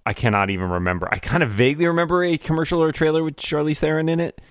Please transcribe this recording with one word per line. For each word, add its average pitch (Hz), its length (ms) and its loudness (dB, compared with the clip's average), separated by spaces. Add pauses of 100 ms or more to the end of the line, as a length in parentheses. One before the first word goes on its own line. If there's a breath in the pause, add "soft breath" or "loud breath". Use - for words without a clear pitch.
I 113 80 -2
cannot 101 380 2
even 92 180 -2
remember. 90 420 -2
I 104 80 -2
kind - 240 0
of 135 80 0
vaguely 135 360 2
remember 170 380 0
a 170 120 0
commercial 160 460 0
or 160 60 2
a 151 40 -2
trailer 160 320 2
with 151 120 -6
Charlize 151 420 -2
Theron 156 320 0
in 165 100 0
it. - 180 -6 (120 loud breath)